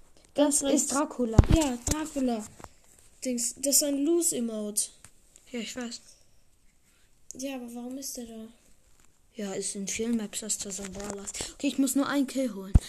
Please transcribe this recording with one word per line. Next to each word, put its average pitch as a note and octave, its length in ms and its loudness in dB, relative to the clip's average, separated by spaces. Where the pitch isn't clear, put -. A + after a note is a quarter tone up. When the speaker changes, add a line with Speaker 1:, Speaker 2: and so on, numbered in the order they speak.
Speaker 1:
Das C#4+ 260 4
Speaker 2:
Ganz - 40 -2
rechts. C#4 180 4
Speaker 1:
ist - 100 -2
Dracula. B3+ 460 0
Speaker 2:
Ja, C#4+ 220 4
Dracula. C4 540 -2
Dings, B3 340 -2
das C4+ 180 2
ist - 60 6
ein C#4+ 220 0
Loose-Emote. A#3 840 0
Speaker 1:
Ja, B3 100 -8
ich - 140 -10
weiß. A#3 260 -10
Speaker 2:
Ja, C4+ 200 -8
aber A#3+ 180 -12
warum B3 240 -10
ist - 180 -10
der A#3+ 100 -12
da? A3+ 200 -14
Speaker 1:
Ja, G3+ 180 -6
ist F#3+ 200 -6
in G3 140 -8
vielen A#3 300 -2
Maps, G#3 220 -6
dass G#3 180 -6
da G3+ 120 -10
so G3 140 -8
ein F#3+ 80 -8
Brawler G3+ 320 -10
ist. - 300 -8
Okay, - 140 -2
ich C4 100 -4
muss C4+ 180 4
nur C#4 100 4
einen C4+ 200 2
Kill C4 280 -2
holen. F#3+ 180 -10